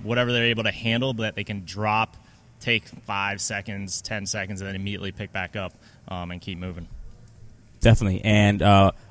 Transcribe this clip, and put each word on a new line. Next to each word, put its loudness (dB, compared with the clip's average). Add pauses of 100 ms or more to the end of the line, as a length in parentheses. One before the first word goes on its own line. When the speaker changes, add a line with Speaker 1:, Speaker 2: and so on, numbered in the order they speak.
Speaker 1:
whatever 0
they're 2
able 0
to 2
handle, -2
but -4
that -4
they -4
can -8
drop, -2 (440)
take 0 (220)
five -4
seconds, -6
ten -8
seconds, -6
and -8
then -6
immediately -6
pick -10
back -6
up, -8 (360)
um, -8
and -10
keep -10
moving. -10 (920)
Speaker 2:
Definitely. 4
And, 6
uh, 8 (200)